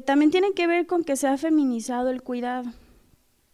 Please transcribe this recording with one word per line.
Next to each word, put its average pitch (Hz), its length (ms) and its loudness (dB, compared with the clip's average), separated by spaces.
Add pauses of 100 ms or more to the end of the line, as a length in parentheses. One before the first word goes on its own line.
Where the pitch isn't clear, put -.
también 285 240 4
tiene 370 240 2
que 349 140 0
ver 339 180 2
con 349 180 0
que 277 120 -2
se 269 120 -2
ha 269 100 2
feminizado 254 720 0
el 254 120 -4
cuidado. 247 500 -6 (840)